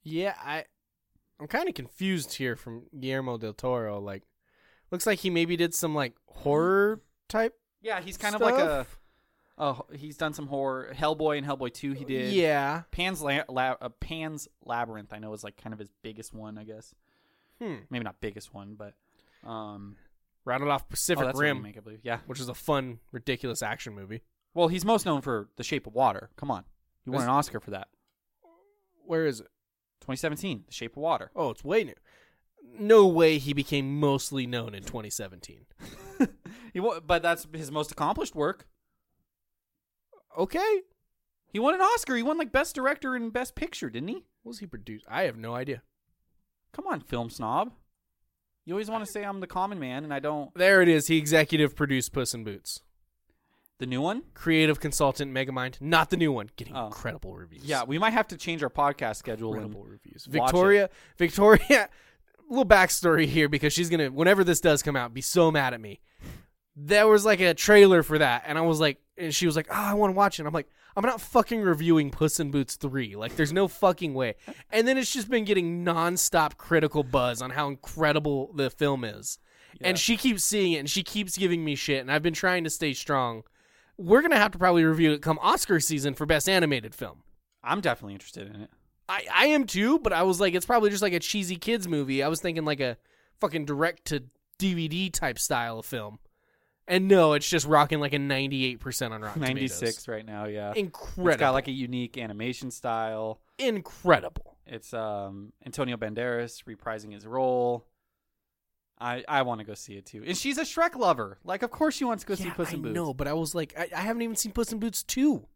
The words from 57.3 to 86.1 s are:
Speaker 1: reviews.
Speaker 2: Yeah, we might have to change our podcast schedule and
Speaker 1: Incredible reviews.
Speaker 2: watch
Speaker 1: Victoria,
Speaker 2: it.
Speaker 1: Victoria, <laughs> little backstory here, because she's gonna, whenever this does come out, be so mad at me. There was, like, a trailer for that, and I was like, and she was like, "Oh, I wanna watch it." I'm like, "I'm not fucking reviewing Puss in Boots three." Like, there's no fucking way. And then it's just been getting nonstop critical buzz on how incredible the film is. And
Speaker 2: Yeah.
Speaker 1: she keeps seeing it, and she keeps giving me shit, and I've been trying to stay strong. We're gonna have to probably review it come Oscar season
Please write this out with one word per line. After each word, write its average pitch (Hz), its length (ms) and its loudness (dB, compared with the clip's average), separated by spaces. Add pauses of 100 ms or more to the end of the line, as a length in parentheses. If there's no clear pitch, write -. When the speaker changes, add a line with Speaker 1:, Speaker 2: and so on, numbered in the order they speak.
Speaker 1:
reviews. 87 300 -18
Speaker 2:
Yeah, 139 200 -2
we 139 140 -2
might 220 140 2
have 220 160 0
to 185 100 -12
change 165 240 -6
our 131 80 -2
podcast 139 460 0
schedule 110 380 -8
and 107 100 -8
Speaker 1:
Incredible 104 260 -14
reviews. - 380 -20
Speaker 2:
watch 131 240 2
Speaker 1:
Victoria, 196 320 6
Speaker 2:
it. 185 80 -4 (260)
Speaker 1:
Victoria, 208 720 8 (280)
<laughs> - 300 -20
little 262 160 2
backstory 175 600 6
here, 147 220 2
because 147 240 0
she's 165 180 -2
gonna, 156 200 2
whenever 175 340 6
this 170 160 2
does 151 220 4
come 147 140 -2
out, 120 160 -4
be 123 80 -10
so 165 300 4
mad 139 240 0
at 117 60 -12
me. 107 200 -14 (760)
There 196 320 4
was, 214 180 8
like, 202 140 4
a 180 140 6
trailer 196 480 10
for 151 160 0
that, 123 280 2
and 151 100 -4
I 160 60 2
was 165 180 4
like, 147 180 2 (200)
and 160 160 -4
she 180 100 0
was 156 120 2
like, 156 140 -2
"Oh, - 40 -4
I 208 200 -2
wanna 208 200 2
watch 196 260 2
it." 151 60 -6
I'm 151 80 -4
like, 156 160 -4 (260)
"I'm 196 80 0
not 240 160 0
fucking 233 400 2
reviewing 165 500 4
Puss 156 300 0
in 147 100 -2
Boots 139 260 -2
three." 131 380 -6
Like, 107 220 -8
there's 151 160 0
no 190 160 2
fucking 180 460 0
way. 127 220 -2 (340)
And 226 180 4
then 262 80 4
it's 254 160 -2
just 214 160 -6
been 233 160 2
getting 175 400 0
nonstop 170 720 2
critical 156 460 2
buzz 123 400 0
on 127 80 -8
how 143 180 -4
incredible 147 840 0
the 139 160 0
film 139 340 0
is. 104 340 -10 (440)
And 185 160 0
Speaker 2:
Yeah. - 20 -2
Speaker 1:
she 226 160 2
keeps 220 280 0
seeing 196 280 2
it, 160 60 0
and 143 100 -6
she 190 140 -2
keeps 202 340 -6
giving 175 260 0
me 151 120 -2
shit, 135 260 -2
and 127 100 -10
I've 143 120 2
been 170 100 2
trying 180 320 0
to 156 60 -4
stay 147 240 -2
strong. 123 480 -2 (560)
We're 208 240 6
gonna 320 160 4
have 208 140 4
to 175 60 -12
probably 175 260 6
review 160 280 4
it 147 80 -2
come 156 220 0
Oscar 208 360 2
season 143 360 -2